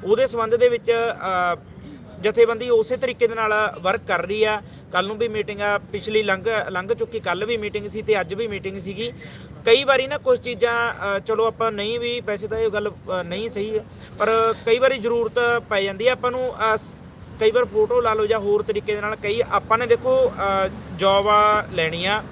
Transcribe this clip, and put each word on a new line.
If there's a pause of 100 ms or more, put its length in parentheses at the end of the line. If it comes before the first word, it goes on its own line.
ਉਹਦੇ
ਸੰਬੰਧ
ਦੇ
ਵਿੱਚ, (600)
ਅ, (600)
ਜਥੇਬੰਦੀ
ਉਸੇ
ਤਰੀਕੇ
ਦੇ
ਨਾਲ
ਵਰਕ
ਕਰ
ਰਹੀ
ਆ। (300)
ਕੱਲ੍ਹ
ਨੂੰ
ਵੀ
ਮੀਟਿੰਗ
ਆ,
ਪਿਛਲੀ
ਲੰਘ, (240)
ਲੰਘ
ਚੁੱਕੀ,
ਕੱਲ੍ਹ
ਵੀ
ਮੀਟਿੰਗ
ਸੀ
ਤੇ
ਅੱਜ
ਵੀ
ਮੀਟਿੰਗ
ਸੀਗੀ। (540)
ਕਈ
ਵਾਰੀ
ਨਾ
ਕੁਛ
ਚੀਜ਼ਾਂ, (220)
ਅ,
ਚਲੋ
ਆਪਾਂ
ਨਹੀਂ
ਵੀ,
ਵੈਸੇ
ਤਾਂ
ਇਹ
ਗੱਲ,
ਅ,
ਨਹੀਂ
ਸਹੀ
ਹੈ, (340)
ਪਰ (120)
ਕਈ
ਵਾਰੀ
ਜ਼ਰੂਰਤ
ਪੈ
ਜਾਂਦੀ
ਹੈ
ਆਪਾਂ
ਨੂੰ।
ਅ,
ਸ-, (460)
ਕਈ
ਵਾਰ
ਫੋਟੋ
ਲਾ
ਲਓ
ਜਾਂ
ਹੋਰ
ਤਰੀਕੇ
ਦੇ
ਨਾਲ
ਕਈ (100)
ਆਪਾਂ
ਨੇ
ਦੇਖੋ, (340)
ਅ, (300)
ਜੌਬ
ਆ
ਲੈਣੀ
ਆ